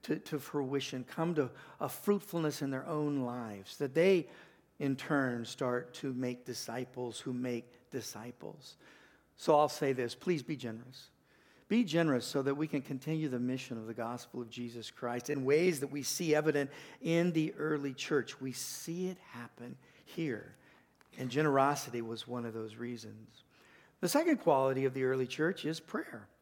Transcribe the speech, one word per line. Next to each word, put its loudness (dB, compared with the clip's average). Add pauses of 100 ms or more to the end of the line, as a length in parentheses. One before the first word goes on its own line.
to, 0
to -6
fruition, -2
come 0
to 2 (300)
a -2
fruitfulness 0
in -2
their -4
own 0
lives, -6
that -2
they, 6 (520)
in 2
turn, 0
start -2
to -4
make -4
disciples -6
who -6
make -6
disciples. -12 (600)
So 6
I'll 6
say 0
this, -2
please 0
be -4
generous. -10 (580)
Be 4
generous 4
so 0
that 2
we 0
can -2
continue -2
the -2
mission -2
of -8
the -8
gospel -6
of -8
Jesus -8
Christ -4
in -2
ways 4
that -4
we -6
see 2
evident 4 (320)
in 4
the 2
early -2
church. 0
We -4
see -6
it -6 (140)
happen -12 (300)
here, -4 (640)
and -4
generosity 4
was -8
one -4
of -6
those -6
reasons. -10 (580)
The 2
second 4
quality 4
of 4
the 0
early 4
church 0
is -2
prayer. -8 (140)